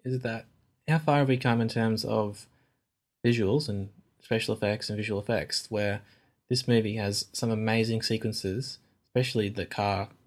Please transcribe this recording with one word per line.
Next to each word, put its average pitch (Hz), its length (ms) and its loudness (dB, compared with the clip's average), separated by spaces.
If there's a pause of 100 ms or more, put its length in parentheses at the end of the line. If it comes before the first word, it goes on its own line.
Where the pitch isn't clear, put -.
is 127 160 -2
that 113 240 -6 (420)
how 160 120 4
far 156 220 4
have 135 80 4
we 131 100 4
come 117 240 4
in 113 60 2
terms 113 360 0
of 107 420 -2 (800)
visuals 117 460 2
and 101 180 -6 (320)
special 110 340 -2
effects 107 360 -2
and 104 80 -4
visual 104 220 -2
effects, - 500 -4
where 104 320 -2 (480)
this - 180 -2
movie 110 280 2
has 101 360 -2
some 117 180 -2
amazing 110 520 0
sequences, 110 760 -4 (360)
especially 120 340 2
the 98 180 -6
car 101 440 -2 (160)